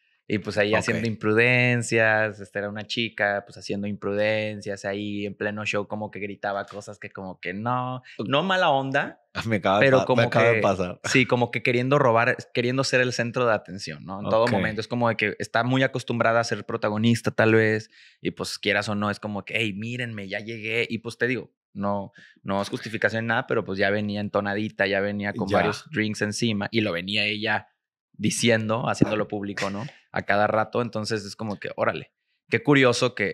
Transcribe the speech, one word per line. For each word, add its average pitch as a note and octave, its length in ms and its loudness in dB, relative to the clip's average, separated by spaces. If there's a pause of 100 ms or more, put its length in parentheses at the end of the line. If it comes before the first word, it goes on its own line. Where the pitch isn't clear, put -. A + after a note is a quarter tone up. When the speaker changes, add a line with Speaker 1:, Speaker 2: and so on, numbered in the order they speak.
(280)
Speaker 1:
Y, G#2+ 120 0
pues, G2+ 180 -4
ahí G#2 160 2
Speaker 2:
Ok. G#2+ 60 4
Speaker 1:
haciendo A2 280 -2
imprudencias, A2 1300 2
este, G#2 200 -10
era G2+ 100 -2
una G#2 180 -10
chica, G#2 600 -2
pues, - 100 -20
haciendo G2+ 300 -6
imprudencias G#2 1000 -2
ahí G2+ 400 -4
en G2+ 100 -8
pleno G#2 300 -6
show, G2+ 240 -4
como G#2+ 220 -8
que - 100 -14
gritaba G2+ 460 -6
cosas G#2 320 -16
que G2+ 120 -14
como F#2+ 300 -14
que F2+ 140 -8
no, B2+ 480 -4 (160)
Speaker 2:
Ok. G#2+ 100 -6
Speaker 1:
no C#3+ 140 2
mala F#3 280 2
onda, C3+ 500 0 (140)
Speaker 2:
Ah, - 120 -6
me A2+ 100 2
acaba G2 220 4
de A#2 80 6
Speaker 1:
pero C3 120 6
Speaker 2:
pa-, B2 40 4
me - 40 -4
Speaker 1:
como B2 220 4
Speaker 2:
acaba A2+ 200 4
de A2+ 80 6
Speaker 1:
que, A2 40 2
Speaker 2:
pasar. F#2+ 440 0
Speaker 1:
sí, C3 200 4
como A#2+ 260 2
que G#2+ 120 -6
queriendo C3 360 2
robar, A#2+ 380 4 (160)
queriendo B2+ 320 0
ser B2+ 160 2
el B2 140 2
centro A#2+ 320 -2
de A2+ 80 4
atención, F2 500 -8
¿no? F#2+ 160 -10
En G2+ 80 -8
todo A2+ 160 4
Speaker 2:
Ok. A#2+ 80 2
Speaker 1:
momento G#2 300 0
es - 60 -14
como A#2+ 200 0
de A2 80 2
que G#2+ 220 0
está A#2 260 0
muy C3 180 2
acostumbrada A#2 580 2
a A2+ 40 2
ser G#2 220 -6
protagonista, A2+ 640 2
tal A2 240 4
vez, A2 340 4 (320)
y, E2 120 -4
pues, - 260 -8
quieras G#2 320 0
o G#2 40 -2
no, G#2 160 -2
es G2+ 80 -6
como G#2 280 -8
que, - 100 -6
"Hey, A2 160 -2
mírenme, A2+ 560 -8
ya G2+ 120 -6
llegué", A2 480 -6
y, A2+ 100 -4
pues, A2+ 180 -10
te A#2+ 100 0
digo, A#2+ 240 -2 (240)
no, G2+ 380 -4 (300)
no G2 180 0
es G2+ 80 -2
justificación A2+ 560 -2
ni A#2 40 -4
nada, A#2 180 0
pero, A#2 180 0
pues, F#2+ 140 -6
ya G2 100 2
venía G#2 320 -2
entonadita, G2+ 640 -2
ya G2 140 0
venía G2+ 320 -2
con G2 160 -4
Speaker 2:
Ya. G2+ 80 2
Speaker 1:
varios G2+ 340 0
drinks G#2+ 300 -2
encima, G#2 500 0
y A2+ 120 2
lo G#2 100 -2
venía F#2+ 320 -2
ella G#2+ 440 -4 (440)
diciendo, A2 760 0
haciéndolo G#2+ 400 0
público, G2+ 420 -4
¿no? G2 140 -6 (280)
A F#2 100 -2
cada G2+ 240 2
rato, - 360 0
entonces G#2+ 420 -6
es G2 120 -14
como G#2 220 -8
que, - 180 -12
órale, - 360 -4 (380)
qué A#2 120 0
curioso C3 520 4
que, G2 200 -2